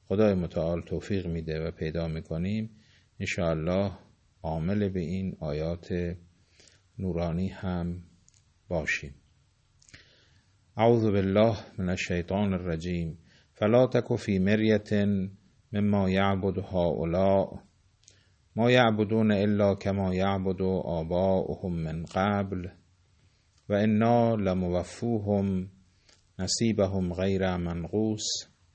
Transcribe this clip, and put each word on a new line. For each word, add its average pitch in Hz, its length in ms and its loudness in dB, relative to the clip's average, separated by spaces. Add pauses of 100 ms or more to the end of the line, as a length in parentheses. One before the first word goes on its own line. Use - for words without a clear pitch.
خدای 104 260 4
متعال 85 480 -2
توفیق 87 460 -4
می‌ده 80 320 -4
و 80 120 -6
پیدا 82 360 -6
می‌کنیم، 87 640 -6 (500)
انشاءالله 90 720 -2 (520)
عامل 87 460 -2
به 92 100 -4
این 90 400 -6
آیات 85 760 -4 (840)
نورانی 87 480 -4
هم 87 560 -6 (640)
باشیم. 76 480 -6 (1600)
اعوذ 113 280 4
بالله 101 520 4 (200)
من 92 120 -4
الشیطان 92 640 -2
الرجیم. 85 640 -4 (360)
فلا 120 340 4
تک 123 280 0
فی 101 240 0
مریة 107 640 2 (680)
مما 101 360 2
یعبد 98 480 2
هؤلاء 92 1000 0 (960)
ما 120 160 2
یعبدون 110 600 4
الا 101 440 4
کما 98 400 -2
یعبد 95 460 0 (240)
آباؤهم 87 880 0
من 82 300 -6 (120)
قبل 98 520 0 (1000)
و 101 40 2
انا 113 640 4
لموفوهم 98 1400 0 (680)
نصیبهم 95 720 0
غیر 92 440 0
منقوص. 87 640 -4 (520)